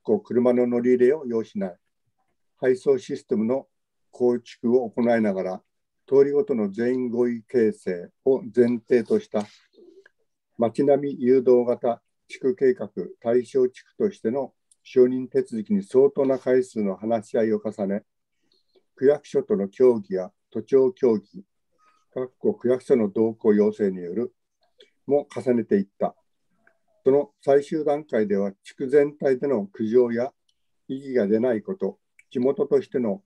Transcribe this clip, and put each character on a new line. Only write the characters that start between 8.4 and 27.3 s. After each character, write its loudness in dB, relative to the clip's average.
前 2
提 2
と 0
し -18
た -4
街 -2
並 0
み -12
誘 4
導 4
型 -4
地 -20
区 -2
計 2
画 -10
対 0
象 0
地 -10
区 -20
と 0
し -18
て -4
の -6
承 4
認 -4
手 -2
続 -6
き -4
に 0
相 2
当 -2
な 0
回 0
数 -8
の -4
話 -6
し -4
合 2
い 0
を -4
重 -6
ね、 -4
区 0
役 2
所 -4
と -2
の -2
協 2
議 -10
や -6
都 -10
庁 2
協 0
議、 -14
か -8
っ -14
こ -2
区 -4
役 0
所 2
の 0
同 -2
行 2
要 2
請 -2
に -6
よ -10
る -6
も 0
重 -2
ね -2
て -2
い 2
っ -14
た。 -6
そ 4
の 0